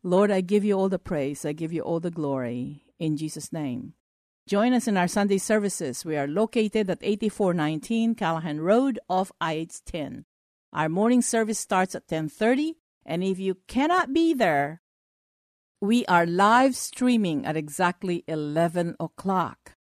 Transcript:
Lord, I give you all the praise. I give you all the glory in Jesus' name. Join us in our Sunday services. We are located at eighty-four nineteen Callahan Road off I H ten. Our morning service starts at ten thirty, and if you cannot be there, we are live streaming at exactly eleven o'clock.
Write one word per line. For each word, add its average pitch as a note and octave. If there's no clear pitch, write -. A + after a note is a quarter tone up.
Lord, F#3+
I F#3+
give G3
you G3+
all F#3+
the F#3
praise. C#3+
I D3
give D#3+
you E3
all E3+
the F3
glory C3+
in D#3
Jesus' D3+
name. C#3
Join G#3+
us A#3+
in G#3
our F3+
Sunday G3+
services. F#3+
We D#3
are C#3+
located G#3+
at F3+
eighty-four G3+
nineteen F3+
Callahan D#3+
Road A3+
off F#3
I D#3+
H E3
ten. -
Our D#3
morning A3+
service A3+
starts F#3
at -
ten D#3
thirty, C4
and F3
if F#3+
you F#3+
cannot D#4
be E4
there, D#3+
we A3+
are F3
live A3
streaming G#3+
at D#3
exactly F3
eleven D#3+
o'clock. F3+